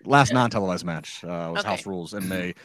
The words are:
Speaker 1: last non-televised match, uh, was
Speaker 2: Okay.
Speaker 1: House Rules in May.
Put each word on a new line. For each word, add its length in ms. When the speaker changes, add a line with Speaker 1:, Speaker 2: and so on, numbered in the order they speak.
Speaker 1:
last 280
non-televised 520
match, 400
uh, 280
was 80
Speaker 2:
Okay. 80
Speaker 1:
House 180
Rules 280
in 140
May. 260